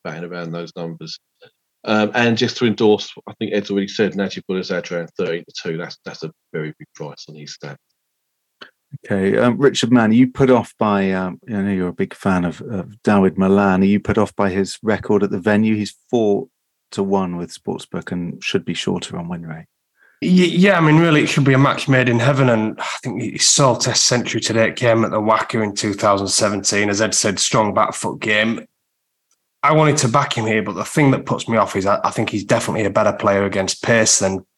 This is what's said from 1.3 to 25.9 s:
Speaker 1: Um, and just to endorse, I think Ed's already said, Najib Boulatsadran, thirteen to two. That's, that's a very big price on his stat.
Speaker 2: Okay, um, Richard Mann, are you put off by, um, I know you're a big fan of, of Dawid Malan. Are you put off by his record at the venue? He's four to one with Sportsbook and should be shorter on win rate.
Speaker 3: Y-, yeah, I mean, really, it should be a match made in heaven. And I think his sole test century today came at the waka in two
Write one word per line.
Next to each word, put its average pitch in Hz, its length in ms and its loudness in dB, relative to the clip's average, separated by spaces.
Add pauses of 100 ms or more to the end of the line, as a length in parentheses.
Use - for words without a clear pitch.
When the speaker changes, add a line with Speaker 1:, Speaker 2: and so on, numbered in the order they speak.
Speaker 1:
Um, 107 300 0
and 117 240 2
just 120 200 -2
to 123 80 2
endorse, 107 460 2 (160)
I 101 60 -16
think 107 180 -8
Ed's 104 180 -4
already 98 180 -2
said, 98 280 -2
Najib 95 340 -6
Boulatsadran, 87 580 -6 (100)
thirteen 85 280 -4
to - 60 -20 (100)
two. 82 140 -6
That's, 82 280 -12
that's - 180 -16
a 80 100 -10 (200)
very 78 260 -8
big 78 160 -20
price 73 340 -16
on 78 60 -20
his 76 200 -18
stat. 71 220 -16 (1300)
Speaker 2:
Okay, 98 320 0
um, 113 220 2
Richard 127 340 2
Mann, 113 180 6
are 110 40 4
you 127 140 6
put 131 220 2
off 117 280 2
by, 101 320 2
um, 92 380 -4
I 117 60 -6
know 101 180 -2
you're 92 160 -2
a 87 40 -6
big - 220 -6
fan 90 300 0
of, 85 180 -6
of 104 400 -8
Dawid 98 340 4
Malan. 95 460 4
Are 95 40 4
you 101 140 2
put 101 180 -2
off 104 180 0
by 101 140 0
his 95 320 -4
record 104 420 0
at 98 60 -2
the 101 100 -4
venue? 107 340 2
He's 104 220 -4 (120)
four 104 380 0 (460)
to 101 100 -4
one 98 340 -2
with 85 160 -10
Sportsbook - 600 -10
and 87 300 -8
should - 220 -4
be 92 80 -6
shorter 90 460 -6
on 85 100 -10
win 87 160 -10
rate. 80 220 -14 (560)
Speaker 3:
Y-, 165 60 -2
yeah, 180 500 4
I - 20 2
mean, 156 180 6
really, 160 260 4
it - 20 0
should 147 180 0
be 135 100 4
a 131 40 4
match 135 300 2
made 127 200 4
in 117 120 2
heaven. 127 280 2
And 110 320 0
I - 220 -8
think 104 180 -6
his - 240 -4
sole 131 320 4
test - 300 0
century 120 340 0
today 110 320 0
came 113 320 2
at 104 60 -2
the 107 100 -2
waka 110 400 0
in 104 140 -4
two 104 180 -4